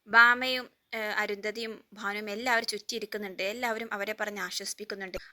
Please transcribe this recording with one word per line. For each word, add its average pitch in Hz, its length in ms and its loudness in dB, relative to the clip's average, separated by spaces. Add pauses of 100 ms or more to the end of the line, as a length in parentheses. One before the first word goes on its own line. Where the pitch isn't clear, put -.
ഭാമയും, 247 560 8 (280)
ഏ, 226 60 -4 (180)
അരുന്ധതിയും 214 560 -2 (200)
ഭാനുവും 208 360 -4
എല്ലാവരും 233 380 2
ചുറ്റിയിരിക്കുന്നുണ്ട്. 208 760 -6
എല്ലാവരും 226 500 -2
അവരെ 202 200 -4
പറഞ്ഞ് 208 280 -6
ആശ്വസിപ്പിക്കുന്നുണ്ട്. 196 760 -8 (160)